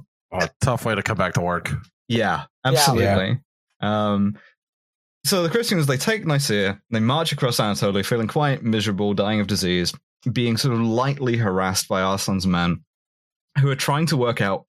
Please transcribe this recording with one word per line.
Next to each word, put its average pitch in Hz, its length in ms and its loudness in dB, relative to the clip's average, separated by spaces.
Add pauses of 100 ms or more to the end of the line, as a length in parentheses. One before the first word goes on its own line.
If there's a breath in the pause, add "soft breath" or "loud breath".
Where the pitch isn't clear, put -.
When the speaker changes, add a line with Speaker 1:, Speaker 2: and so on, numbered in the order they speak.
(320)
Speaker 1:
Oh, 87 140 -2 (160)
tough 120 240 0
way 117 80 0
to 101 80 0
come 104 160 -2
back 90 180 0
to 95 60 -2
work. 87 300 -4 (380)
Speaker 2:
Yeah, 101 340 0 (220)
Speaker 3:
Yeah. 131 60 2
Speaker 2:
absolutely. 117 680 2 (420)
Speaker 4:
Yeah. 104 300 0
Speaker 2:
Um, 101 260 0 (880 loud breath)
so 190 180 2
the 165 60 0
Christians, 196 380 0
they 131 100 0
take 220 280 -2
Nicaea, 107 540 0 (100)
they 113 100 0
march 143 320 0
across 131 280 0
Anatolia, 101 440 0
feeling 113 240 0
quite 143 360 0
miserable, 104 500 0
dying 107 260 0
of 104 80 0
disease, 90 460 0 (380)
being 117 260 0
sort 131 160 0
of 113 80 0
lightly 123 560 0
harassed 92 500 0
by 95 140 0
Arslan's 95 460 0
men, 87 360 0 (760)
who 139 100 4
are 135 60 -2
trying 147 320 0
to 151 100 0
work 120 240 0
out 98 280 -2